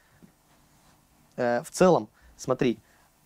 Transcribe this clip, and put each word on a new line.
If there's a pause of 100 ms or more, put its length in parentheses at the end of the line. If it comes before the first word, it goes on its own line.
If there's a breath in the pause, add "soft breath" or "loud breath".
(1400 soft breath)
Э,
в
целом, (280 soft breath)
смотри, (480 soft breath)